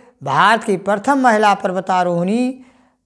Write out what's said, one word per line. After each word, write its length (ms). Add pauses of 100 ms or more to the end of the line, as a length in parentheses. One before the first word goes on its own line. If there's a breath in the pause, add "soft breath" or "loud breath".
(220 loud breath)
भारत 420
की 120
प्रथम 420
महिला 360
पर्वतारोहिणी 1040 (460 soft breath)